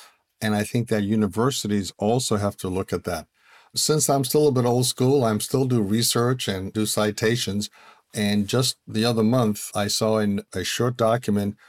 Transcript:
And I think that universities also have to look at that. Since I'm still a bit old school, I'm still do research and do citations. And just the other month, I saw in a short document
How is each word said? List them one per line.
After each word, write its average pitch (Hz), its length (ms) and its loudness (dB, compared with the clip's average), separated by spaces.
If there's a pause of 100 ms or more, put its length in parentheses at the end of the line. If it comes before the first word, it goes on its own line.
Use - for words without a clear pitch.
(400)
And 107 140 0
I 104 100 0
think 117 240 -2
that 107 140 0
universities 104 960 0
also 110 380 0
have 101 220 -2
to 95 100 -6
look 92 240 -4
at 90 120 -4
that. 80 220 -6 (480)
Since - 340 0
I'm 139 160 2
still 151 240 4
a 139 40 4
bit 123 120 2
old 123 220 2
school, 131 360 2
I'm 107 180 0
still 131 260 0
do 123 160 2
research 117 680 0
and 95 240 -6
do 107 140 -2
citations. 107 840 0 (460)
And 104 340 0
just 123 280 0 (100)
the 110 180 -2
other 113 180 2
month, 110 520 0
I 104 140 -2
saw 110 300 0
in 101 240 0 (120)
a 92 100 -4
short 120 320 -2
document 110 600 0 (120)